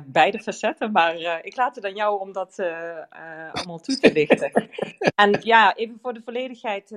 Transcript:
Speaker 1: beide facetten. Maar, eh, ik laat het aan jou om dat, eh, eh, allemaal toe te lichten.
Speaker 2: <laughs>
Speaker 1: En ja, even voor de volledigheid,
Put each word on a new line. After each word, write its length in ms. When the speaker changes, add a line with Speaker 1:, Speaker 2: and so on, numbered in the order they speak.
Speaker 1:
beide 340
facetten. 520
Maar, 240
eh, 260
ik 140
laat 200
het 100
aan 100
jou 240
om 120
dat, 280
eh, 380
eh, 560
allemaal 260
toe 180
te 140
lichten. 420
Speaker 2:
<laughs> 160
Speaker 1:
En 260
ja, 340
even 260
voor 120
de 120
volledigheid, 720